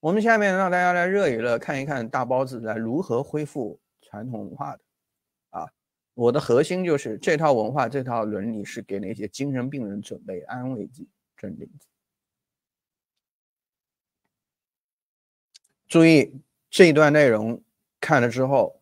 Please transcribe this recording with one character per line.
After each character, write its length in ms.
我 100
们 100
下 160
面 180
让 140
大 80
家 160
来 140
热 220
一 40
热， 240
看 240
一 20
看 240
大 160
包 220
子 140
来 160
如 260
何 220
恢 200
复 360
传 280
统 180
文 80
化 200
的。 80
啊， 180
我 180
的 80
核 220
心 240
就 100
是 220
这 180
套 180
文 200
化、 160
这 140
套 200
伦 300
理 100
是 200
给 160
那 160
些 120
精 240
神 160
病 220
人 100
准 220
备 200
安 300
慰 140
剂、 240
镇 220
定 100
剂。 80
注 180
意， 340
这 240
段 180
内 160
容 320
看 220
了 80
之 160
后 360